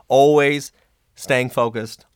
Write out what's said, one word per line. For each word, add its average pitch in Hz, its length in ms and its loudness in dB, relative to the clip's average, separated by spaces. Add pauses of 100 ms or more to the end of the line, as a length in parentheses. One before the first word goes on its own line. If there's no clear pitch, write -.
always 143 640 2 (420)
staying 127 360 -4
focused 117 540 -6 (120)